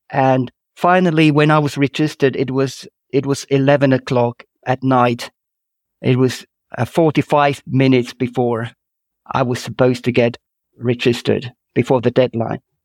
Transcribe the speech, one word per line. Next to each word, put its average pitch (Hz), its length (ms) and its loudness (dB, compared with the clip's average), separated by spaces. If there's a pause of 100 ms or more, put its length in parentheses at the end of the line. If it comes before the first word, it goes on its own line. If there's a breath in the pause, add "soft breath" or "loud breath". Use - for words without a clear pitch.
(120)
And 131 400 0 (240)
finally, 175 560 2
when 151 180 2
I 156 80 4
was 147 180 -2
registered, 143 600 -2
it 131 160 -4
was, 131 360 -4 (220)
it 135 160 -2
was 139 200 -4
eleven 139 480 2
o'clock 123 500 -2 (240)
at 131 160 -4
night. 123 480 0 (720)
It 127 140 2
was, 127 280 -2 (320)
uh, 120 80 -4
forty-five 147 800 0
minutes 131 480 2
before 120 560 -4 (560)
I - 160 -2
was 123 180 -2
supposed 127 440 -2
to 131 80 -2
get 120 260 0 (400)
registered, 120 760 -2 (220)
before 123 260 0
the 120 120 -2
deadline. 113 480 -2 (260)